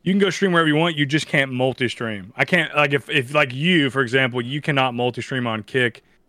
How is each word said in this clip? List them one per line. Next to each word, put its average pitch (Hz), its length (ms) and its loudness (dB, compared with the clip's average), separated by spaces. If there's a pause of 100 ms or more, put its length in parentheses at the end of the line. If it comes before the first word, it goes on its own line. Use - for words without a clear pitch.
you 175 100 -2
can 196 80 2
go 196 100 4
stream 185 220 0
wherever 165 160 4
you 151 80 4
want. 165 220 2
You 147 80 2
just 143 220 -2
can't 139 260 0
multi-stream. 120 800 -2
I - 80 0
can't, 160 320 0
like, 147 160 2
if, 139 180 -2
if, 131 240 -2
like, 147 200 2
you, 147 380 2
for 131 100 -2
example, 127 400 0
you 127 180 -8
cannot 135 360 0
multi-stream 123 500 -4
on 110 180 -4
Kick 123 400 -2 (260)